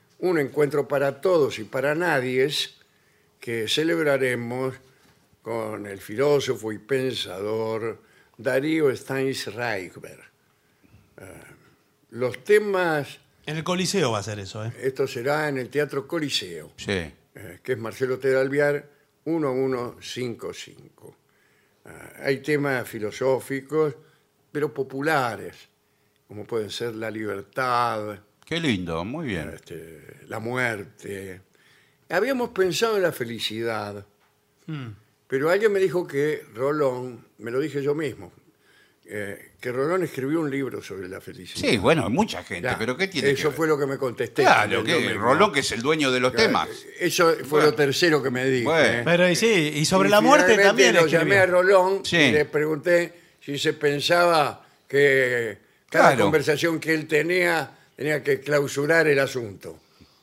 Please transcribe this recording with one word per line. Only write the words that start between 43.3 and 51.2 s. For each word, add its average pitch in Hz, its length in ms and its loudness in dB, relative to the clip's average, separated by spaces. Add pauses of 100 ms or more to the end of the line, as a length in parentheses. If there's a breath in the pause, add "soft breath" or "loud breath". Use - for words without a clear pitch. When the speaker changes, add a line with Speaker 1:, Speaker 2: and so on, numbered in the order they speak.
Speaker 1:
eso 139 120 0
Speaker 3:
que 156 60 0
ver? 143 80 -2
Speaker 1:
fue 160 100 0
lo 156 120 2
que 143 80 0
me 135 120 -4
contesté 127 440 -2
Speaker 3:
Claro, 123 280 6
Speaker 1:
yo 101 140 0
Speaker 3:
que 156 160 0
Speaker 1:
mismo. 98 220 -2
Speaker 3:
Rolón, 156 300 4
que 139 80 2
es - 120 -2
el 113 100 -4
dueño 147 300 0
de 127 80 2
los 123 120 2
Speaker 1:
Claro, 220 140 4
Speaker 3:
temas. 87 220 0 (320)
Speaker 1:
eso 170 400 2
fue - 60 -10
Speaker 3:
Bueno. 151 200 4
Speaker 1:
lo 147 80 4
tercero 147 480 2
que 131 80 -2
me 127 160 -2
dije, 131 180 2
Speaker 3:
Bueno. 151 200 4 (140)
Speaker 1:
¿eh? 120 60 -2
Speaker 2:
Pero 175 240 4
y 175 80 2
sí, 190 380 2
y 147 100 0
sobre 190 240 4
Speaker 1:
Y 202 40 4
Speaker 2:
la 208 80 8
muerte 247 320 6
Speaker 1:
finalmente 202 160 6
Speaker 2:
también 233 260 6
Speaker 1:
lo - 120 6
llamé 165 300 2